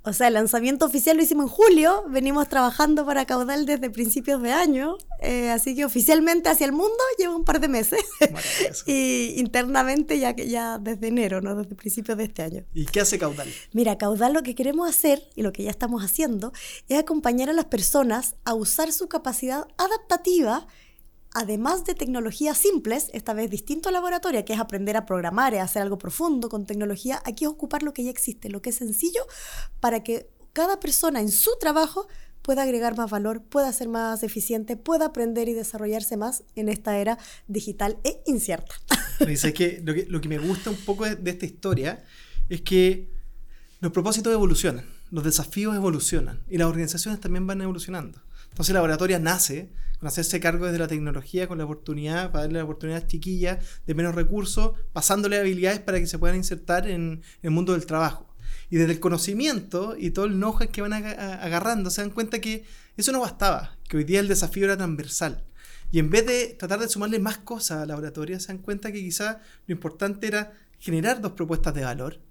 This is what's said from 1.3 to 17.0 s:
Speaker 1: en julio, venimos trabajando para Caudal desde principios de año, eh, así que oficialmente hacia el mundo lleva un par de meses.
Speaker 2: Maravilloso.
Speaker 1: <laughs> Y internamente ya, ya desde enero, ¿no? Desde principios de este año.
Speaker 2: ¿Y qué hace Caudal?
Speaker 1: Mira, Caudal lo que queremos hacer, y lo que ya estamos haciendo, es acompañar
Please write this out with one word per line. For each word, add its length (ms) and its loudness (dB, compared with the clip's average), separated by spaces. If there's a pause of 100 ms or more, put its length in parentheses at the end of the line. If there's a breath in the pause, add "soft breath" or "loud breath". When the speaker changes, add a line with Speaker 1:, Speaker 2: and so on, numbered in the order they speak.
Speaker 1:
en 40 -2
julio, 600 8
venimos 400 2
trabajando 560 4
para 200 2
Caudal 400 0
desde 240 0
principios 520 0
de 100 0
año, 460 2 (240)
eh, 300 0
así 240 0
que 100 0
oficialmente 640 6
hacia 160 4
el 80 0
mundo 240 2 (200)
lleva 200 2
un 80 0
par 160 4
de 80 2
meses. 320 2 (180)
Speaker 2:
Maravilloso. 680 0
Speaker 1:
<laughs> 60 -2
Y 480 0
internamente 800 2
ya, 160 0
ya 420 -4
desde 300 -6
enero, 320 0
¿no? 160 -4
Desde 200 -6
principios 420 -4
de 80 -4
este 160 -8
año. 320 -8
Speaker 2:
¿Y 120 0
qué 140 0
hace 180 2
Caudal? 300 -4 (240 loud breath)
Speaker 1:
Mira, 260 2
Caudal 360 2
lo 100 4
que 120 -6
queremos 340 0
hacer, 340 4 (120)
y 80 -2
lo 100 0
que 100 -6
ya 60 -4
estamos 340 -2
haciendo, 480 -2 (380 loud breath)
es 100 4
acompañar 500 2